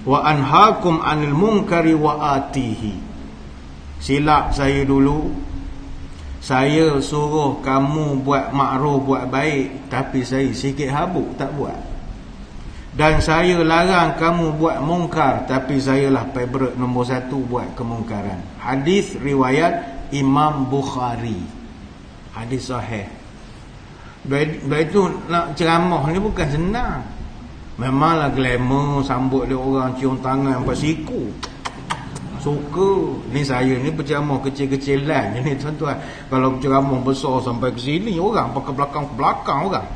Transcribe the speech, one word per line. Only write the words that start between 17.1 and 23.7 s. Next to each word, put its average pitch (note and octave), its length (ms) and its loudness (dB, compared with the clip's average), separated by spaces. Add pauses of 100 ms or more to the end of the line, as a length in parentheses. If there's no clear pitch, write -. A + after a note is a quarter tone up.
buat A#2+ 320 -4
kemungkaran. G#2 800 -6
Hadis C#3 640 0
riwayat C#3 880 0
Imam C#3 560 2
Bukhari. A#2+ 720 -2 (960)
Hadis A#2+ 400 -6
sahih. G#2+ 320 -6 (1200)